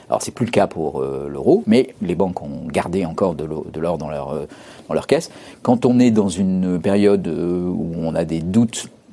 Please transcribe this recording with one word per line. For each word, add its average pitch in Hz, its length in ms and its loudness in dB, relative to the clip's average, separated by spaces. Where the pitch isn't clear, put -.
Alors, 110 140 0
c'est - 80 -8
plus - 160 -4
le - 60 -4
cas 95 160 4
pour, 76 320 -4
euh, 67 280 -4
l'euro, 117 380 2
mais 123 260 4
les 87 120 -2
banques 90 260 -2
ont 71 280 -10
gardé 87 360 -2
encore 82 300 -2
de 73 80 -6
l'o-, 78 300 -6
de 76 80 -8
l'or 82 180 -2
dans 78 120 -8
leur, 71 220 -6
euh, 73 140 -6
dans 80 80 -4
leur - 140 -4
caisse. 156 220 0
Quand 123 240 2
on 123 120 4
est 123 140 6
dans 104 160 4
une 92 520 0
période, 101 460 4
euh, 87 420 -2
où 85 280 -4
on 80 180 -4
a 85 100 0
des 82 160 -2
doutes 104 460 0